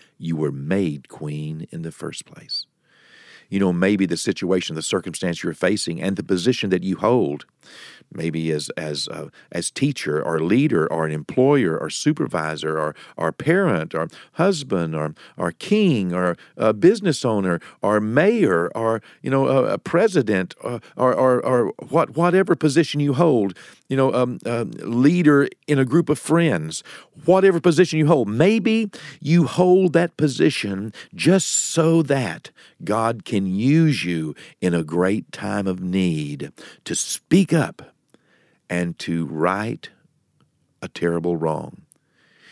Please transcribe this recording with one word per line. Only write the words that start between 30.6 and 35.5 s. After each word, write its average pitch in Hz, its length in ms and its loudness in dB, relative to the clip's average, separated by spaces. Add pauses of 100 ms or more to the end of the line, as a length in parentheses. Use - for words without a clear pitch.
just - 340 2
so 165 540 2
that 135 480 -2 (340)
God 113 420 -2
can 98 200 -2
use 123 580 2
you 80 300 -4 (280)
in 90 120 0
a 85 100 0
great 87 480 -2
time 101 360 -6